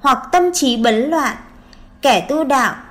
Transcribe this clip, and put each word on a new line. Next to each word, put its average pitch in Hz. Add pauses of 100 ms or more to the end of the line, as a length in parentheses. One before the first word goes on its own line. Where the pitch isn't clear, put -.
hoặc 262 (140)
tâm 359
trí 254
bấn 226
loạn. 294 (680)
Kẻ 202
tu 311
đạo 262 (160)